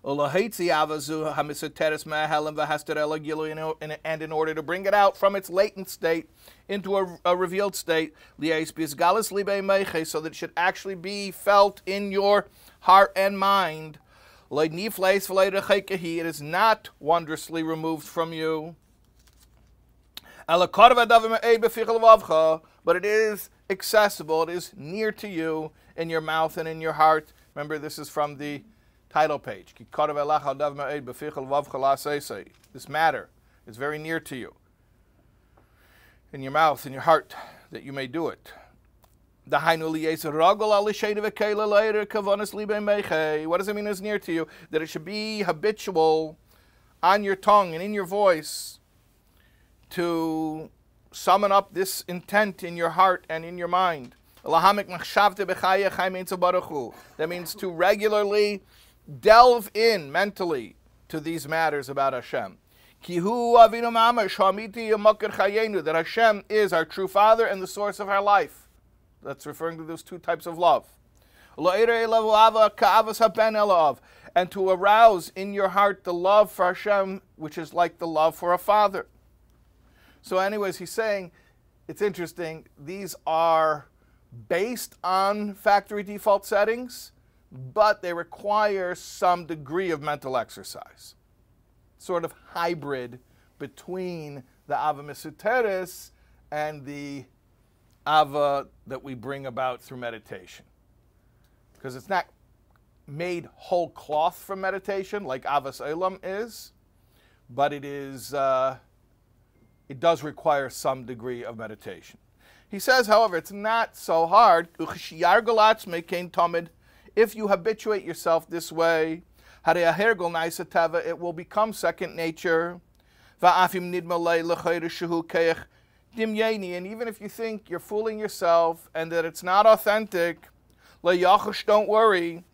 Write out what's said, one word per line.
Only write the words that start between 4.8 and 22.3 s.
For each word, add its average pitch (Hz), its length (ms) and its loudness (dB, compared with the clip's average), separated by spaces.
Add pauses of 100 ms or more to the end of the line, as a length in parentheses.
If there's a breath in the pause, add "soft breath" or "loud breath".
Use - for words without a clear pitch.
it 196 80 4
out 202 200 6
from 196 200 2
its 190 120 -6
latent 190 400 0
state 165 400 -2 (400 soft breath)
into 196 300 -2
a, 180 260 -2
a 180 120 4
revealed 185 400 -2
state, 160 400 -2 (240 soft breath)
li'eis 160 340 -2
bisgalis 170 580 0
libei 196 320 -4
meiche, 196 440 0
so 156 120 -6
that 160 100 -6
it - 60 -12
should - 220 -10
actually 190 380 -2
be 196 340 -8
felt 202 560 2
in 202 260 -4
your 202 360 2 (320 soft breath)
heart 196 360 8
and 196 220 0
mind, 165 600 0 (540 soft breath)
lo 156 140 2
nifleis 190 640 0
v'lo 190 200 4
rechekehi, 190 680 -2
it 165 80 -4
is 147 160 -8
not 196 480 0 (100)
wondrously 160 640 -2
removed 160 420 -4
from 165 280 -4
you. 160 420 -6 (1700 loud breath)
Ela 170 180 4
karav 240 280 8
hadavar 226 340 4
me'od 226 320 2
b'ficha 226 240 -4
levavcha, 208 760 6 (220 soft breath)